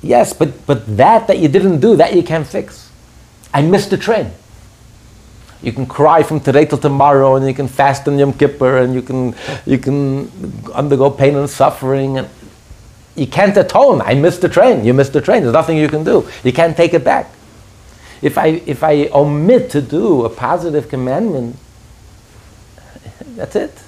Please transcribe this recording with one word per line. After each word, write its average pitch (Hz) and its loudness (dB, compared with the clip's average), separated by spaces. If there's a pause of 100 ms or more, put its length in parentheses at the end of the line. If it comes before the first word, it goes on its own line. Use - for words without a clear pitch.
Yes, - 2
but, - -4
but 107 -4
that, 208 4
that 196 2
you 170 2
didn't 175 0
do, 208 4
that 214 2
you 175 4
can't 156 -4
fix. - -12 (600)
I 135 2
missed 196 2
the 185 0
train. 190 -2 (1300)
You 117 -6
can 127 -6
cry 151 2
from 151 -2
today 143 2
till 147 -4
tomorrow, 139 2
and 135 0
you 135 -2
can 135 -6
fast 139 -2
on 143 0
Yom 139 2
Kippur, 135 0
and 127 0
you 127 -4
can, 127 -6 (320)
you 135 0
can 135 -4 (420)
undergo 143 2
pain 139 0
and 139 -2
suffering. 135 -2
And - -8 (840)
you 143 -4
can't 196 0
atone. 196 4
I 101 0
missed 147 0
the 170 0
train. 190 2
You 120 4
missed 135 0
the 151 0
train. 208 0
There's 120 0
nothing 160 2
you 151 2
can 151 -4
do. 202 0 (180)
You 127 2
can't 165 0
take 170 2
it 151 2
back. - -2 (920)
If 143 -2
I, 165 0 (200)
if 143 -6
I 147 2
omit 151 2
to 147 -2
do 143 0
a 113 -2
positive 151 -4
commandment, 131 -6 (1800)
that's - -10
it. 302 -6 (160)